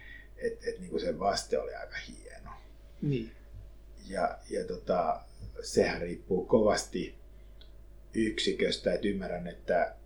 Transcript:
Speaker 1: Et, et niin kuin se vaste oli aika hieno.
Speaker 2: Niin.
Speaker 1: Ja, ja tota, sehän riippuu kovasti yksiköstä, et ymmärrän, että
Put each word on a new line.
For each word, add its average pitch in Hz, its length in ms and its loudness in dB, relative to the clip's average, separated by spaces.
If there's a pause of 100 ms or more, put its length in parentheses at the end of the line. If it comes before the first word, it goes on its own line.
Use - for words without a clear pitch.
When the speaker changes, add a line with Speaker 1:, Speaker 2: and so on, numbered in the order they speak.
(380)
Speaker 1:
Et, - 300 -4
et - 120 -4
niin 180 100 -10
kuin - 120 -2
se 85 180 0
vaste 95 400 2
oli - 140 -4
aika - 220 -10 (120)
hieno. - 440 -14 (500)
Speaker 2:
Niin. 123 300 0 (760)
Speaker 1:
Ja, 92 300 2 (120)
ja - 160 -2
tota, 90 560 2 (400)
sehän 90 400 4
riippuu 87 440 0
kovasti 104 680 6 (1000)
yksiköstä, 98 800 2
et 87 120 0
ymmärrän, 90 420 -2
että - 480 2 (100)